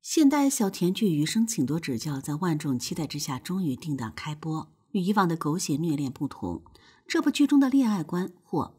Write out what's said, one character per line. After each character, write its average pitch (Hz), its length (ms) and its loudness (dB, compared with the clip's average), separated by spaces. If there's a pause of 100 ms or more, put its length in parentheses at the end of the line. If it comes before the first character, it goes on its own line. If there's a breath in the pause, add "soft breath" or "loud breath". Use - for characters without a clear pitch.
(140)
现 311 140 6
代 277 220 4
小 214 200 0
甜 185 240 0
剧 208 160 0
《余 151 160 2
生， 226 220 0
请 147 180 0
多 151 140 -2
指 135 180 -4
教》 143 240 -4
在 147 140 -4
万 160 240 0
众 143 180 -2
期 - 160 -6
待 160 140 -4
之 151 100 -8
下 139 220 -6
终 185 240 -4
于 131 140 -2
定 151 180 -6
档 113 180 -6
开 151 220 -8
播。 156 340 -6 (220)
与 202 80 0
以 185 140 0
往 196 120 4
的 165 120 0
狗 156 200 -2
血 151 200 -2
虐 160 180 0
恋 139 160 -4
不 139 160 -6
同， - 360 -8 (440 soft breath)
这 330 140 0
部 320 100 -2
剧 285 160 2
中 285 140 6
的 269 80 4
恋 262 200 4
爱 190 140 0
观 175 260 -4 (140)
获 - 360 -4